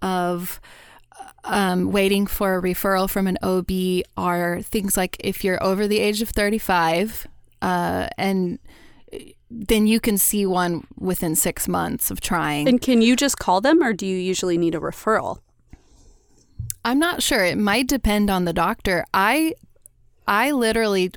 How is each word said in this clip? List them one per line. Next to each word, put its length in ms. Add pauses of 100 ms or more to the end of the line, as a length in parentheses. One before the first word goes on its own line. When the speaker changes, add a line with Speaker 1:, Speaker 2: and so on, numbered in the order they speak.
Speaker 1:
of, 600 (800)
um, 480
waiting 360
for 300
a 40
referral 480
from 180
an 140
O 200
B 420 (140)
are 440
things 360
like 220
if 240
you're 200
over 240
the 120
age 220
of 80
thirty-five, 960 (340)
uh, 460 (100)
and 420 (920)
then 380
you 120
can 180
see 280
one 400 (120)
within 380
six 320
months 440
of 100
trying. 460
Speaker 2:
And 140
can 200
you 140
just 240
call 220
them, 200
or 120
do 120
you 120
usually 400
need 180
a 40
referral? 600 (1500)
Speaker 1:
I'm 140
not 240
sure. 200
It 140
might 300
depend 420
on 160
the 80
doctor. 500 (100)
I, 400 (720)
I 240
literally 640